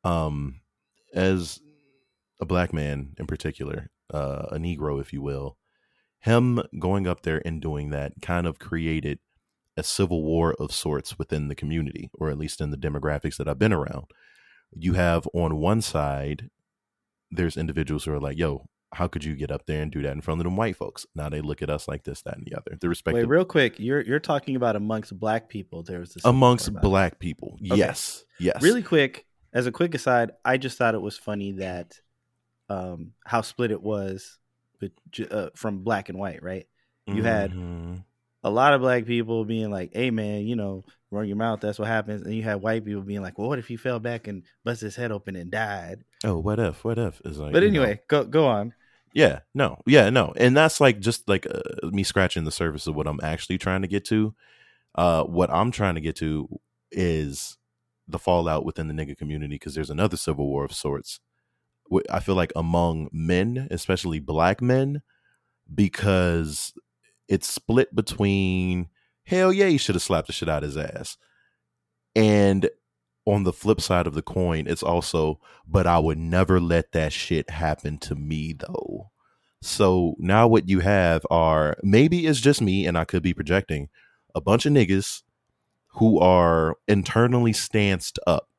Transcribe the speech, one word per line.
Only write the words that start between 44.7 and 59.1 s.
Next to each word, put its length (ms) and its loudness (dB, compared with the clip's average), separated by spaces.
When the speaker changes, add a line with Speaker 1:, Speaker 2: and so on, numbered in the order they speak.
Speaker 2:
his 100 -10
head 160 -6
open 240 -10
and 140 -12
died?" 540 -6
Speaker 1:
Oh, 140 0
what 220 -2
if? 240 -2
What 140 -2
if? 260 -4
It's 140 -10
like, 140 -6
Speaker 2:
But 120 6
Speaker 1:
you 80 4
know. 100 2
Speaker 2:
anyway, 260 0
go, 160 2
go 220 2
on. 260 0
Speaker 1:
Yeah, 280 4
no, 320 0
yeah, 240 8
no, 260 4
and 200 6
that's, 240 4
like, 200 6
just, 280 -2
like, 160 2
uh, 440 -8
me 160 -2
scratching 400 2
the 80 -4
surface 340 -4
of 80 -4
what 140 -2
I'm 160 -4
actually 340 -4
trying 240 0
to 60 -4
get 160 -2
to. 300 0
Uh, 300 4
what 260 2
I'm 220 2
trying 240 0
to 40 -6
get 160 -4
to 440 -6
is 680 -4
the 140 -8
fallout 440 2
within 220 -6
the 80 -6
nigga 240 -8